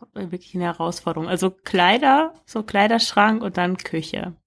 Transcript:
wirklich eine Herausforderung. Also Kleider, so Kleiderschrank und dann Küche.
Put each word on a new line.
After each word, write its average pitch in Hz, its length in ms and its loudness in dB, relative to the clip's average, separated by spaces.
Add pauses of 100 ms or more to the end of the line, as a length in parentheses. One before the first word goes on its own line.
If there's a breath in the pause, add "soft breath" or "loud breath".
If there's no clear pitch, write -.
(120)
wirklich 180 440 -10
eine 175 80 -2
Herausforderung. 170 640 -4
Also 185 220 0
Kleider, 262 840 2 (120)
so 220 180 -8
Kleiderschrank 220 800 2
und 185 120 -6
dann 180 200 0
Küche. - 580 -8 (120)